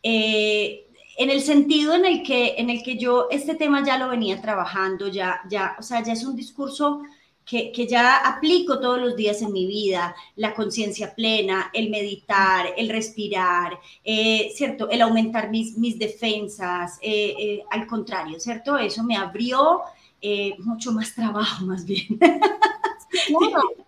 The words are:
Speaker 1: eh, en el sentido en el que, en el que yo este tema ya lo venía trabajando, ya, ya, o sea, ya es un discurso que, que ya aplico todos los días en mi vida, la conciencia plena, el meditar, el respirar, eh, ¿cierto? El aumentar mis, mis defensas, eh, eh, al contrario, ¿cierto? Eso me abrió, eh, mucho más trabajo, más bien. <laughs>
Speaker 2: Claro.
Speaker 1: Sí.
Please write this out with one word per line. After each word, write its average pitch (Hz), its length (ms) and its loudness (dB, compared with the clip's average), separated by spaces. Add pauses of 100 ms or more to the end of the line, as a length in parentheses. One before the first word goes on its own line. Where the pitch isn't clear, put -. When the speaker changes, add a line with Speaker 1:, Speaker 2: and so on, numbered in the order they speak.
Speaker 1:
eh, 214 840 0 (320)
en 269 100 2
el 277 120 2
sentido 294 520 6
en 359 120 6
el 349 180 2
que, 247 340 0
en 240 140 -2
el 233 100 -4
que 254 160 -6
yo 240 320 2
este 285 240 -2
tema 285 320 2
ya 262 140 2
lo 262 100 -2
venía 214 320 -2
trabajando, 190 680 -2
ya, 185 380 -2
ya, 190 300 -4
o 220 60 -16
sea, 233 200 -4
ya 226 100 -2
es 226 120 -4
un 262 100 -6
discurso 285 680 -4 (420)
que, 233 260 -4
que 240 140 -2
ya 247 320 6
aplico 311 600 2
todos 247 200 0
los 247 160 -2
días 208 280 0
en 208 100 -4
mi 185 140 0
vida, 190 480 -2 (200)
la 214 200 -4
conciencia 208 580 -4
plena, 214 600 0
el 214 180 -2
meditar, 196 840 0
el 220 140 -2
respirar, 185 880 -2 (240)
eh, 220 520 2
¿cierto? 233 340 -4
El 233 140 4
aumentar 220 480 2
mis, 220 260 -2
mis 233 220 -2
defensas, 196 1040 -4
eh, 208 360 -2
eh, 208 300 -4
al 220 160 -4
contrario, 180 540 -6
¿cierto? 240 400 -2
Eso 220 240 -2
me 233 120 0
abrió, 254 680 2 (380)
eh, 202 380 -2
mucho 226 340 -6
más 220 220 -4
trabajo, 214 520 -2
más 185 200 -6
bien. 196 340 -4
<laughs> - 1080 2
Speaker 2:
Claro. 330 340 4 (160)
Speaker 1:
Sí. - 100 -20